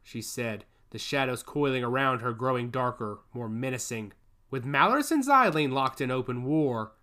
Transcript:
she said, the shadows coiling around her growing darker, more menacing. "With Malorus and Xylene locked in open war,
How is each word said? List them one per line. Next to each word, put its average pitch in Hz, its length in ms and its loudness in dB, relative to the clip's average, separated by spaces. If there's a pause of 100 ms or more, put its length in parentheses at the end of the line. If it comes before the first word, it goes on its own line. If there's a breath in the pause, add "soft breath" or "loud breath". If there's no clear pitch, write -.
she 117 200 -10
said, 110 420 -6 (260)
the 110 80 -12
shadows 131 440 -2
coiling 139 400 0
around 127 380 0
her 120 120 -4
growing 123 380 -2
darker, 120 500 -4 (120)
more 120 160 -8
menacing. 117 640 -6 (380)
"With 131 140 -6
Malorus 175 460 4
and 285 140 2
Xylene 180 480 4
locked 131 280 0
in 127 100 0
open 123 340 -2
war, 131 480 0 (100)